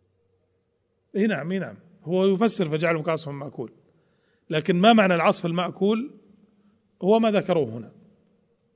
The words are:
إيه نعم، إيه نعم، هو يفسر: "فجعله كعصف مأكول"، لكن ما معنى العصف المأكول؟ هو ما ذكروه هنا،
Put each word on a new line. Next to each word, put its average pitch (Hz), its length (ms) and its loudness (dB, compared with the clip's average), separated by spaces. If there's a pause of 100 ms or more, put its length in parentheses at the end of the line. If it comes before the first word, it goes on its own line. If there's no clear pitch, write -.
(1160)
إيه 202 100 2
نعم، 170 260 -4
إيه 190 60 -4
نعم، 120 180 -10 (280)
هو 185 200 0
يفسر: 196 440 0
"فجعله 156 340 0
كعصف 160 260 -4
مأكول"، 139 440 -12 (800)
لكن 165 260 0
ما 208 160 6
معنى 196 220 4
العصف 170 320 0
المأكول؟ 190 680 -2 (880)
هو 208 160 4
ما 226 120 2
ذكروه 160 480 -2
هنا، 110 140 -16 (840)